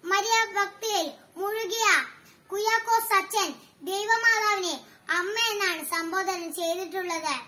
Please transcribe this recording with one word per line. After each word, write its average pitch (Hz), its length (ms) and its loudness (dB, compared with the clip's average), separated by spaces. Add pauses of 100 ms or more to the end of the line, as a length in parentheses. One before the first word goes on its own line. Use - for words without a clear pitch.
മരിയ 403 340 2 (160)
ഭക്തിയിൽ 403 580 -2 (260)
മുഴുകിയ 427 500 -2 (640)
കുര്യാക്കോസ് 453 640 2
അച്ഛൻ 392 360 2 (340)
ദൈവമാതാവിനെ 415 920 2 (340)
അമ്മ 359 260 0 (160)
എന്നാണ് 370 340 0
സംബോധന 339 680 -2
ചെയ്തിട്ടുള്ളത്. 339 840 -2 (120)